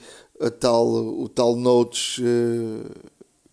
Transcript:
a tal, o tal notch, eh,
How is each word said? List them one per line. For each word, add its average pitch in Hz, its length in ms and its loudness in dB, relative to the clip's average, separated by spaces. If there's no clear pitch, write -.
a 120 100 -2
tal, 117 380 2
o 113 400 -4
tal 120 300 2
notch, 123 640 0
eh, 117 680 -2